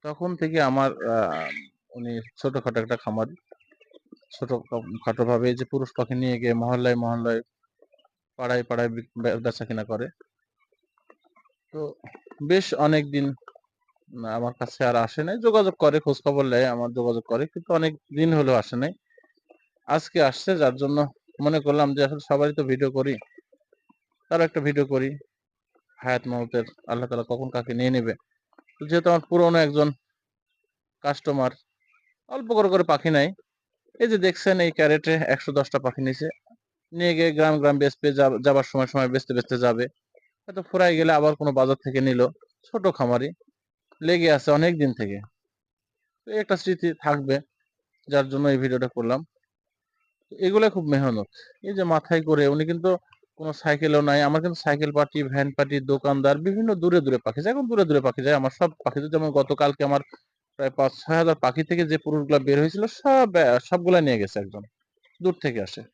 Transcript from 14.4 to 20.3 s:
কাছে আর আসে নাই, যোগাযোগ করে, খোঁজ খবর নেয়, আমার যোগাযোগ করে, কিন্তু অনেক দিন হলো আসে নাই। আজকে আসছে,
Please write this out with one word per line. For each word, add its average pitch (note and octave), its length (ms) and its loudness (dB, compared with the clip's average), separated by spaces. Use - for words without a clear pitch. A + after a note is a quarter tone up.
কাছে - 260 -10
আর A#2+ 100 2
আসে A#2 280 0
নাই, F#3 140 -4
যোগাযোগ G#3+ 420 4
করে, D3+ 200 4
খোঁজ C#3+ 240 0
খবর C#3+ 220 2
নেয়, B2+ 300 2
আমার A#2+ 160 -4
যোগাযোগ A#2+ 360 -2
করে, A#2 200 0
কিন্তু E3+ 260 -14
অনেক D#3+ 200 0
দিন D#3+ 180 2
হলো D3 200 2
আসে A#2 220 0
নাই। C3+ 160 -2
আজকে D#3 360 -2
আসছে, C3+ 340 0